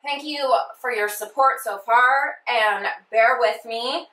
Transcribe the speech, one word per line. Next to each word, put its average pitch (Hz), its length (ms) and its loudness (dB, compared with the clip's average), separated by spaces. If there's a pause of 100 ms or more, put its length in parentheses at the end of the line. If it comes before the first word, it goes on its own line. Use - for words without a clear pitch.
Thank 285 220 -6
you 285 280 -2 (280)
for 247 100 -4
your 208 180 -2
support 254 540 0
so 208 160 -6
far, 254 600 2 (100)
and 214 380 0 (260)
bear 226 260 4
with 214 260 0
me. 240 480 -6